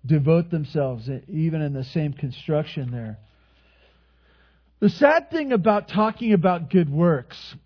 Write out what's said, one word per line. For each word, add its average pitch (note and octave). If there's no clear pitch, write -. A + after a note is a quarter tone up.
Devote D#3+
themselves, C3+
e-, C3
even D#3+
in C#3+
the C3
same D3+
construction C#3+
there. A2+
The G#3
sad D#4
thing D4+
about G#3
talking A3
about F3
good E3+
works D3+